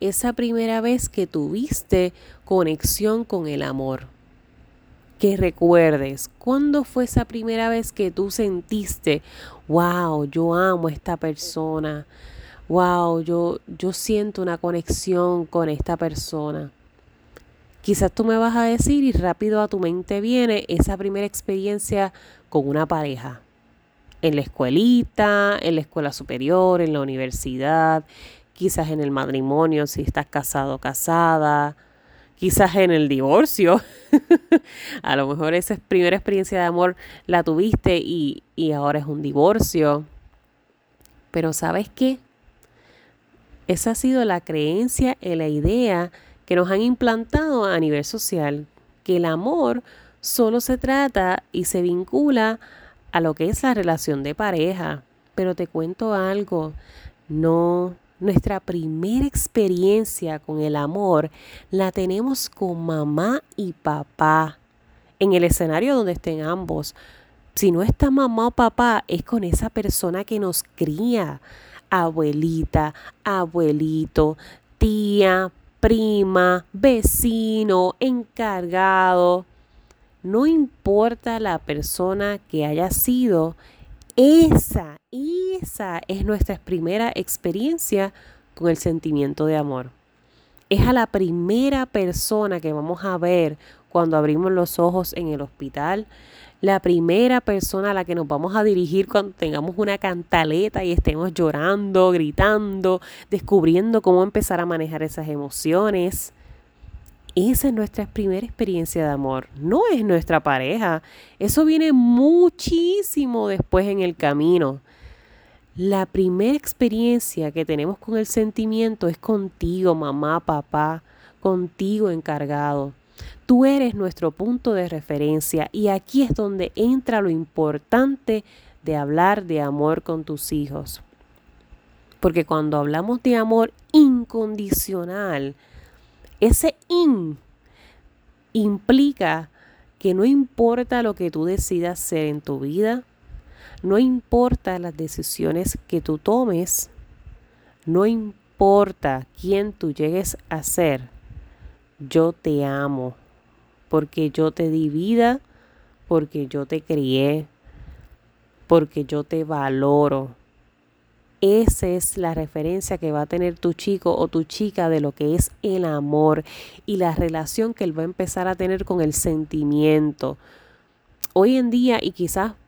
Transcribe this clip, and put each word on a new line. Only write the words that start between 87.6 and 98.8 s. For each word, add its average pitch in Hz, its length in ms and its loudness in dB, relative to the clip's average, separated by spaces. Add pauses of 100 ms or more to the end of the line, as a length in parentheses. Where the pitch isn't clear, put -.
con 170 140 -2
el 165 80 2
sentimiento 151 680 -2
de 156 100 0
amor. 131 340 -4 (800)
Es 202 160 4
a 254 60 4
la 240 140 2
primera 208 800 0
persona 196 720 -2
que 160 120 -4
vamos 165 320 -6
a 185 120 -4
ver 170 400 2 (320)
cuando 165 280 2
abrimos 151 360 2
los 175 260 -2
ojos 175 380 0
en 170 120 -6
el 151 120 -4
hospital, 147 640 -6 (540)
la 190 200 2
primera 180 600 2
persona 196 520 -2
a - 20 -2
la 190 100 -2
que 175 120 -4
nos 165 100 -4
vamos 156 300 -2
a 214 80 2
dirigir 190 420 2